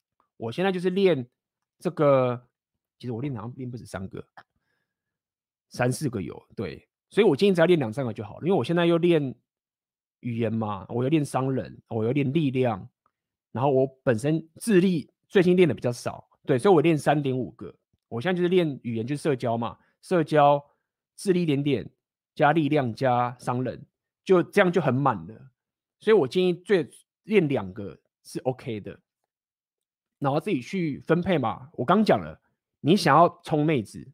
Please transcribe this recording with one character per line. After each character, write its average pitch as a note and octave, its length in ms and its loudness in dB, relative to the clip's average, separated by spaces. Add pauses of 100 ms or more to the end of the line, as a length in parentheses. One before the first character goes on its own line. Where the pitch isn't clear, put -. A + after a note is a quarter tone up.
(360)
我 A2+ 160 -10
现 F3+ 120 -4
在 G3 60 0
就 F#3 80 -2
是 F3+ 120 -2
练 F3+ 380 2 (520)
这 E3+ 100 -6
个， C3 580 2 (520)
其 B2 80 -14
实 B2 40 -6
我 A2+ 80 -8
练 C#3+ 140 -6
好 G#2 80 -10
像 A#2+ 140 -12
练 C3 120 -12
不 A#2+ 80 -12
止 - 80 -16
三 F#2+ 240 -12
个， - 160 -14 (1500)
三 B2 200 -2
四 C3+ 180 -4
个 A2 140 -6
有， - 180 -12 (140)
对。 F2 340 -10 (220)
所 F#3+ 100 0
以 A3+ 60 6
我 D#3 80 4
建 G3+ 140 2
议 G3 40 4
只 E3+ 80 2
要 E3 60 4
练 F3 120 4
两 A2 140 -4
三 C3+ 140 -6
个 A2 60 -6
就 A2 100 -10
好 - 160 -14
了， - 80 -8
因 F#3 60 0
为 F#3+ 40 2
我 C3 60 0
现 E3+ 120 -4
在 F3 120 2
又 E3+ 120 2
练 D#3+ 360 0 (840)
语 A#2 200 -8
言 A2 140 0
嘛， G#2 360 -4
我 A#2+ 160 -4
又 C3 40 0
练 D3+ 160 0
商 C3 280 -4
人， E2+ 340 -8
我 A2 180 -4
又 A2+ 60 0
练 C3+ 220 -2
力 D3+ 180 0
量， A#2+ 380 -2 (640)
然 A#2 100 -6
后 C#3+ 80 2
我 C3 160 2 (160)
本 A#2 160 0
身 D#3 260 -2 (120)
智 G3 240 2
力 F3+ 280 0 (200)
最 F#3 160 4
近 F3+ 120 4
练 F3+ 120 6
的 A#2+ 40 0
比 F#2+ 80 -8
较 B2 120 -2
少， - 360 -12 (160)
对， C3+ 140 2
所 G#3 100 0
以 F#3+ 60 8
我 D3+ 60 6
练 D#3 180 4
三 D3+ 240 0
点 C3 140 -2
五 A2+ 160 -6
个。 F#2 200 -18 (360)
我 A#2 120 -8
现 D#3+ 80 -4
在 F#3 80 -2
就 F3 60 -2
是 F3 60 2
练 E3+ 340 0
语 A#2 140 -6
言， A2+ 100 -4
就 C#3+ 80 -6
是 C#3+ 80 -8
社 C#3+ 140 0
交 A#2 200 -4
嘛， A#2 220 -8 (220)
社 E3+ 240 0
交、 C#3+ 360 4 (540)
智 F#3+ 180 -2
力 F3 100 0
一 E3+ 40 -2
点 C#3+ 160 0
点， C3+ 260 -2 (460)
加 D3+ 180 2
力 D3+ 160 2
量， C3+ 240 0
加 B2 460 -2
商 B2+ 240 -4
人， G#2+ 180 -8 (440)
就 F3+ 180 4
这 - 180 0
样 F#3 120 4
就 F#3 80 0
很 C#3 120 0
满 C3 240 0 (120)
了。 A#2 220 -20 (480)
所 G#3+ 140 0
以 A3 40 6
我 D3 100 4
建 F#3 180 0
议 F3+ 80 2
最， E3+ 380 0 (320)
练 F3+ 260 2
两 G2+ 240 -4
个 G2 240 -14 (280)
是 - 160 -12
OK B2 400 -6
的， E2+ 180 -16 (1200)
然 C#3 140 -2
后 D#3 80 0
自 G#3+ 100 -6
己 C#3+ 100 -2
去 D#3+ 380 -6
分 E3 240 -2
配 F3 160 0
嘛。 A#2 360 -6
我 B2+ 100 -6
刚 F#3+ 180 2
讲 D#3 160 4
了， D#2 220 -12 (400)
你 D#3+ 160 2
想 D3 200 4
要 E3+ 120 6 (160)
冲 D3+ 200 -2
妹 D#3 180 0
子， F2+ 320 -14